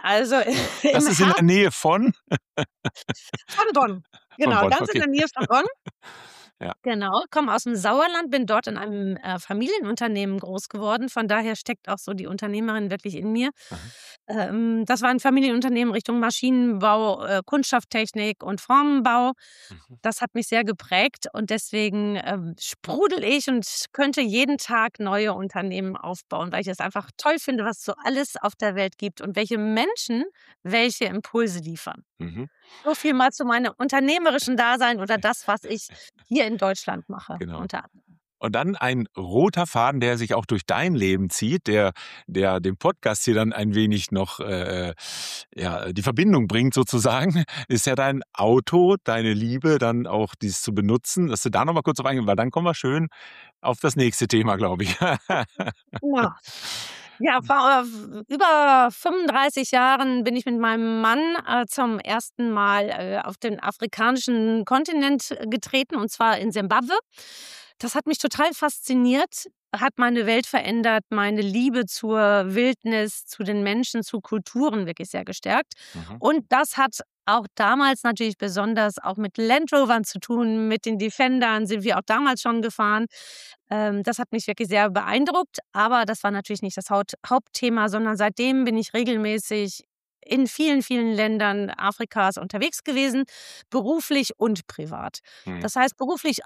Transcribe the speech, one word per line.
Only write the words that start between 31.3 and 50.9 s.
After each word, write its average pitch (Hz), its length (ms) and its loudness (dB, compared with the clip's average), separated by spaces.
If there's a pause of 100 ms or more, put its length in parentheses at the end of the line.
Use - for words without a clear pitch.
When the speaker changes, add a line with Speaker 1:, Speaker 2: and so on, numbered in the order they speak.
Speaker 1:
liefern. 160 440 -12 (140)
Speaker 2:
Mhm. 143 300 -10 (380)
Speaker 1:
So 302 100 2
viel 302 180 0
mal 254 180 4
zu - 120 -8
meinem 240 340 0
unternehmerischen 277 800 2
Dasein 240 460 2
oder 208 160 0
das, 214 300 -2
was 202 180 -2
ich - 240 -8
Speaker 2:
<laughs> - 380 -20
Speaker 1:
hier 226 200 2
in 220 100 -4
Deutschland 190 520 -4
mache, - 300 -12
Speaker 2:
Genau. 170 200 -8
Speaker 1:
unter - 240 -8
anderem. - 180 -20 (360)
Speaker 2:
Und 110 160 -4
dann 165 220 0
ein 123 320 -2 (100)
roter 135 480 2
Faden, 127 340 2
der 120 180 2
sich 117 180 0
auch 113 100 0
durch 107 200 -2
dein 160 280 0
Leben 95 360 2
zieht, 139 380 -2
der, 104 260 4 (340)
der 92 320 0
dem 92 180 -2
Podcast - 480 -2
hier 120 80 2
dann 110 200 2
ein 107 200 -2
wenig 107 380 0
noch, 98 280 -2
äh, 90 540 -6 (640)
ja, 90 360 -6
die 98 120 -4
Verbindung 139 440 4
bringt 120 260 2
sozusagen, 131 720 2 (140)
<laughs> 131 100 -10
ist 123 200 0
ja 131 80 2
dein 135 260 0 (120)
Auto, 170 720 4
deine 113 300 2
Liebe, 127 460 2
dann 120 260 2
auch 107 340 -2
dies 98 220 -4
zu 110 120 -4
benutzen, 117 540 2